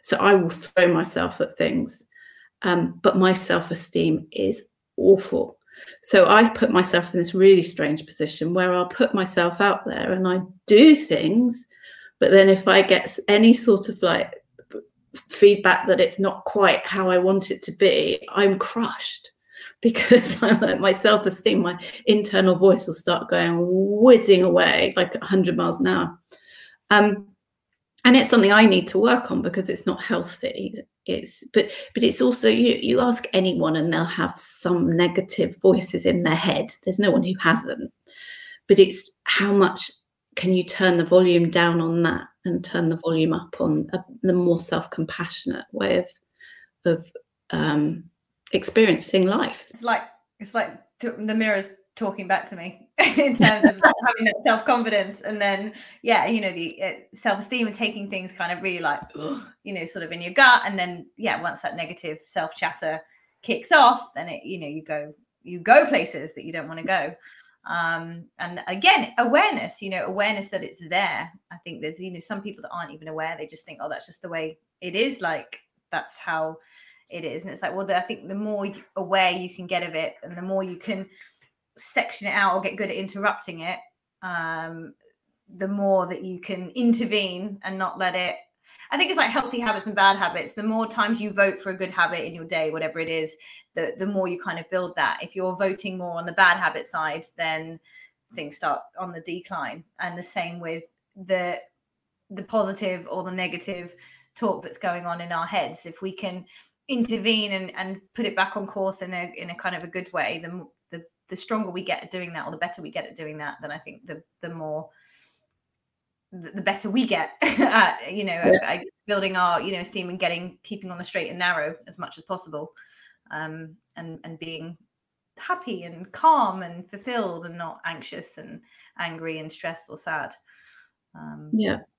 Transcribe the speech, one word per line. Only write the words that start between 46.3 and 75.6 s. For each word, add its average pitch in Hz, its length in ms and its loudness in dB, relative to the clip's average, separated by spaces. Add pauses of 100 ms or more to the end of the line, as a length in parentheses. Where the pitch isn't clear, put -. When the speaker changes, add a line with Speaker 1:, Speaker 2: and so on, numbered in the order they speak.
Speaker 1:
of, 165 260 -2 (380)
um, 156 540 -2 (500)
experiencing 190 760 2
life. - 420 -4
Speaker 2:
It's 226 140 -20
like, 233 200 -2 (360)
it's 202 140 -16
like - 260 -4 (200)
t-, 240 100 -8
the 214 260 -6
mirror's 208 360 0 (280)
talking 196 280 -6
back 190 200 0
to 196 80 -16
me 175 380 -16
<laughs> - 240 2
in 277 180 2
terms 214 320 4
of, - 80 4
like, 233 180 4 (140)
having 226 180 0
that 208 200 0
self-confidence. 220 760 0
And 208 180 -8
then, 202 340 -2 (280)
yeah, 214 240 2
you 220 160 0
know, 190 100 -4
the, 165 300 -10
uh, 190 100 -6 (220)
self-esteem 220 540 -4
and 208 80 -8
taking 202 340 -6
things 185 220 -10
kind 175 200 -8
of 180 120 -8
really, 180 160 -6
like, 151 300 -4
<gasps> 220 540 -12
you 202 100 -12
know, 170 120 -8
sort 170 180 -12
of 160 80 -12
in 170 100 -12
your 180 120 -12
gut. 254 320 6
And 196 140 -6
then, 175 260 -6 (120)
yeah, 180 240 -4
once 170 200 -8
that - 140 -10
negative 165 480 -12
self-chatter 160 800 -6 (420)
kicks - 280 -4
off, 247 440 6
then 170 140 -10
it, - 160 -14
you 175 140 -10
know, 151 80 -12
you 156 160 -12
go, 151 300 -10 (300)
you 175 160 -14
go 247 260 6
places 160 500 -4
that - 100 -16
you 160 80 -12
don't 156 140 -8
wanna 165 160 -12
go. 170 300 -4 (520)
Um, 165 600 -6 (140)
and 175 280 -12
again, 226 500 0
awareness, 269 640 0
you 196 80 -10
know, 185 160 -6
awareness 202 420 -4
that 170 160 -8
it's - 140 -16 (120)
there. 170 400 -4 (220)
I 175 60 -20
think 165 240 -16
there's, 160 180 -10
you 185 120 -12
know, 175 80 -14
some 196 220 -10
people 202 220 -14
that - 80 -16
aren't 165 220 -12
even 156 160 -18
aware. 160 280 -8
They 151 100 -12
just 156 180 -20
think, 151 160 -20
"Oh, 151 80 -10
that's - 180 -12
just - 140 -20
the - 80 -14
way 160 280 -8 (240)
it 180 140 -10
is. 262 260 -4
Like, 165 380 -8 (320)